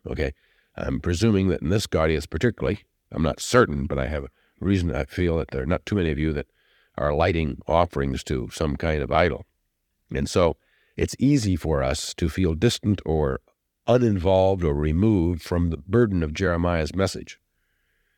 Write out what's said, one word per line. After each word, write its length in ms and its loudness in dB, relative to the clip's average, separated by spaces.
Okay? 280 -4
I'm 240 -4
presuming 480 2
that 140 0
in 80 -2
this 240 0
audience 320 2
particularly, 540 -2
I'm 120 -4
not 180 -2
certain, 460 2
but 120 -4
I 100 -2
have 160 -6
a 60 -14
reason 340 0
I 100 -2
feel 340 0
that 120 -4
there 120 -6
are 40 -6
not 200 -2
too 100 -2
many 140 0
of 80 -2
you 160 0
that 160 -8
are 160 0
lighting 520 0
offerings 580 0
to 280 -4
some 240 -2
kind 260 0
of 80 -6
idol. 360 0
And 140 -2
so 300 2
it's 240 -4
easy 380 2
for 260 0
us 320 -4
to 140 0
feel 260 0
distant 520 0
or 340 0
uninvolved 760 2
or 120 2
removed 680 2
from 280 0
the 60 -4
burden 460 0
of 100 -4
Jeremiah's 600 0
message. 460 -4